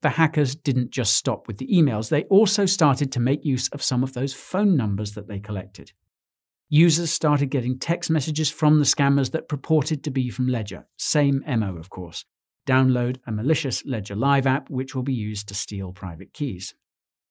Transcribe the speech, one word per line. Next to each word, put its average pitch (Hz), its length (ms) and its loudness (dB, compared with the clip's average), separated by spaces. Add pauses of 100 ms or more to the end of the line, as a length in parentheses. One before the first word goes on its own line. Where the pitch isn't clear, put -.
the 147 80 2
hackers 151 440 2
didn't 127 360 -2
just - 240 -2
stop - 320 -2
with 104 120 -8
the 131 100 -8
emails. 127 400 4
They 151 160 0
also 202 420 4
started 143 460 2
to 120 80 -2
make 131 240 0
use 131 240 0
of - 140 -8
some 123 200 0
of 131 100 -2
those 131 220 -4
phone 196 420 2
numbers 104 380 0
that 98 140 -12
they 98 100 -6
collected. - 540 -8 (760)
Users 165 440 4
started 147 360 2
getting 131 300 -2
text - 320 -4
messages 156 400 0
from 151 300 4
the 147 40 2
scammers 139 460 2
that - 180 -6
purported 147 560 0
to 139 60 -4
be 127 200 -2
from 123 180 -2
Ledger. 107 380 -4 (100)
Same 139 500 2
M 120 160 2
O, 95 140 -2
of 82 140 -12
course. 85 340 -10 (420)
Download 127 580 2
a - 60 -8
malicious 123 560 -2
Ledger 107 300 -4
Live 135 320 2
app, 135 200 0
which 131 260 -6
will 127 100 -4
be 131 100 -2
used 104 340 -4
to 104 60 -10
steal 98 380 -6
private 87 400 -10
keys. 110 420 -6 (560)